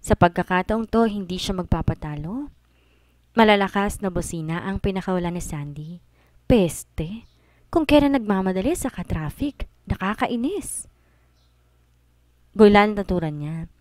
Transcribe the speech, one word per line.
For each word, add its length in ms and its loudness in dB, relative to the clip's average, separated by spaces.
Sa 160 0
pagkakataong 720 2
to, 160 4
hindi 320 -4
siya 160 -4
magpapatalo. 960 -4
Malalakas 640 2
na 80 -2
busina 540 -6
ang 180 -6
pinakawala 480 -2
ni 80 -6
Sandy. 640 -10
Peste! 800 0
Kung 160 2
kailan 320 4
nagmamadali 560 0
sa 160 -6
ka-traffic, 800 -6
nakakainis! 1040 -4
Gulan 400 8
na 80 -4
turan 320 -2
niya. 320 -8